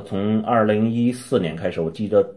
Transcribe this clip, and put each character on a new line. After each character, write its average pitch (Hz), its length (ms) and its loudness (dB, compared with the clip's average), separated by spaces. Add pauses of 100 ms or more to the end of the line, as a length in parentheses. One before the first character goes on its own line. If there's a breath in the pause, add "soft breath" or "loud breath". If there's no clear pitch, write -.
从 107 380 -2
二 113 240 2
零 107 260 2
一 120 180 2
四 123 300 -2
年 85 160 -2
开 90 140 -4
始， 87 100 -4
我 82 100 -2
记 107 160 -6
得 98 160 4 (140)